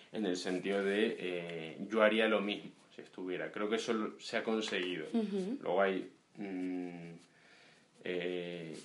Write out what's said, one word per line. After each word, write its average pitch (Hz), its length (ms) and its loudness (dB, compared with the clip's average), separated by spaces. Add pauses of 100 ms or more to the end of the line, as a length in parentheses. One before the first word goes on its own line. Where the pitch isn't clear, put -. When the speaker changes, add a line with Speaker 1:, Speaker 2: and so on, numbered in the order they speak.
(120)
Speaker 1:
en 104 140 -2
el 90 100 2
sentido 95 480 0
de, 101 360 2
eh, 85 580 -6 (120)
"yo 113 120 4
haría 110 260 8
lo 104 140 4
mismo 92 300 -4 (240)
si - 60 -14
estuviera". 90 500 -4
Creo 104 180 -2
que 110 60 2
eso 113 180 0
lo, 110 260 -2
se - 180 -2
ha 110 60 -2
conseguido. 90 720 0
Speaker 2:
Ujú. 208 480 0
Speaker 1:
Luego 185 200 4
hay, 190 300 2 (260)
mm, 90 720 -4 (920)
eh, 87 800 -4